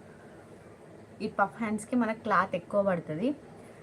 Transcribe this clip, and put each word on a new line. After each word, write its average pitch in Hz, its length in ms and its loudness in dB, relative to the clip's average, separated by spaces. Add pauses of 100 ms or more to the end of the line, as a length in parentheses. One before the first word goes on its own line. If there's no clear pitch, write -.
(1300)
ఈ - 20 -2 (100)
పఫ్ 202 240 2
హ్యాండ్స్‌కి 214 400 -2
మనకు 220 240 0
క్లాత్ 190 360 4
ఎక్కువ 208 180 0 (100)
పడుతుంది, 175 400 0 (540)